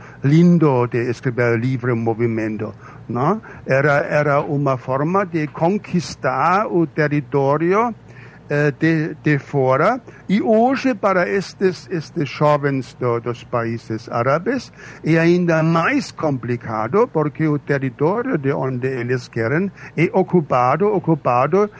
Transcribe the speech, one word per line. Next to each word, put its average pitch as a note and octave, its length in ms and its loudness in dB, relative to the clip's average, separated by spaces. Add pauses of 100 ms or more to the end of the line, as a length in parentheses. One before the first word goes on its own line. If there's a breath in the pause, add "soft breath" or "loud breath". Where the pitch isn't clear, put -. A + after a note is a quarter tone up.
(220 loud breath)
lindo D3+ 640 4
de B2 240 -2
escrever A#2+ 480 0
livre B2+ 360 -2
movimento, A2 760 -2 (360 loud breath)
não? C#3+ 340 -2 (240 loud breath)
Era, C#3+ 400 2
era D3 340 2
uma C#3+ 360 -2
forma D3+ 500 -2
de D#3+ 220 -4
conquistar E3+ 1160 0
o F3 200 0
território, D3 1040 0 (540 loud breath)
eh, D3 320 0
de, D#3+ 440 0
de D3+ 160 2
fora. C#3 600 2 (300 loud breath)
E G3+ 140 2
hoje, A#3+ 520 2
para F#3+ 320 2
estes, G3 640 -4
estes D#3 380 -6
jovens C#3+ 720 0
do, A#2+ 180 0
dos A#2 240 -6
países A#2 680 -6
árabes, D#3+ 600 -2 (320 loud breath)
é E3 160 2
ainda E3 440 4
mais E3+ 480 0
complicado, A#2+ 1000 -2
porque D#3 400 -2
o D3 100 0
território D3 800 -2
de C#3 160 -2
onde C3 340 -4
eles B2+ 420 -4
querem C#3+ 440 -2 (240 loud breath)
é E3 160 0
ocupado, D#3+ 800 2
ocupado D#3+ 880 2